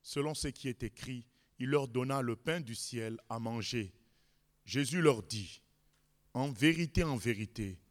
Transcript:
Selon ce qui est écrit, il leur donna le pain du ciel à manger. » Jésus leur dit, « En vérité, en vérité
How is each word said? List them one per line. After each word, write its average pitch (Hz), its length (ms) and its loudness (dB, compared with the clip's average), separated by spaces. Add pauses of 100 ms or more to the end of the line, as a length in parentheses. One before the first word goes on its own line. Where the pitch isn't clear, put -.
Selon 147 320 -2
ce 147 140 -4
qui 135 220 -6
est - 140 -6
écrit, 120 440 -8 (320)
il 127 100 -2
leur 139 200 4
donna 127 320 0
le 117 160 0
pain 165 240 -2
du 117 140 -8
ciel 113 420 -4 (100)
à 113 120 -4
manger. » 113 540 -2 (720)
Jésus 143 360 0
leur 135 200 8
dit, « 98 400 -8 (720)
En 135 160 0
vérité, 160 540 4
en 143 140 2
vérité 104 600 -2 (140)